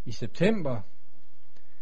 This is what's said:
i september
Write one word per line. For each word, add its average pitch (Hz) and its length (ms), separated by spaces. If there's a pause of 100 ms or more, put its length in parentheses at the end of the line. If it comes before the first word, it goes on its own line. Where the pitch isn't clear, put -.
i 127 60
september 147 720 (1000)